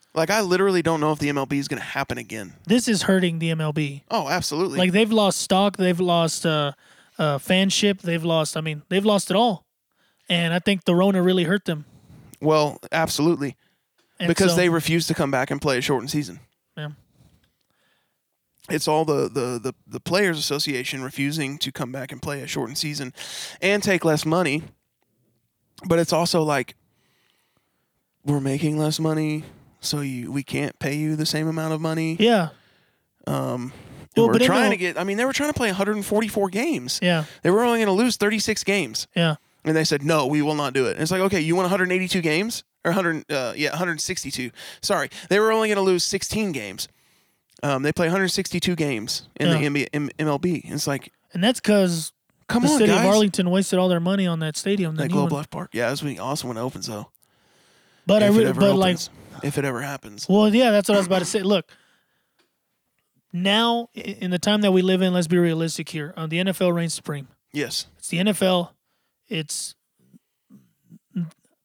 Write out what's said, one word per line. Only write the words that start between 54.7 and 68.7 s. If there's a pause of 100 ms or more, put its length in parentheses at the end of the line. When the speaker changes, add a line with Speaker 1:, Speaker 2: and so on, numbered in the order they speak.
Speaker 2:
the
Speaker 1:
That
Speaker 2:
new
Speaker 1:
Globe
Speaker 2:
one.
Speaker 1:
Life
Park.
Yeah,
that's
when,
awesome
when
it
opens,
though. (1000)
Speaker 2:
But
I
Speaker 1:
If
it
Speaker 2:
re-,
Speaker 1:
ever
Speaker 2:
but,
like,
Speaker 1:
opens. (340)
If
it
ever
happens.
Speaker 2:
Well,
yeah,
that's
what
I
was
about
to
say.
Look, (1600)
now,
i-,
in
the
time
that
we
live
in,
let's
be
realistic
here.
Uh,
the
N
F
L
reigns
supreme. (260)
Speaker 1:
Yes. (120)
Speaker 2:
It's
the
N
F
L. (560)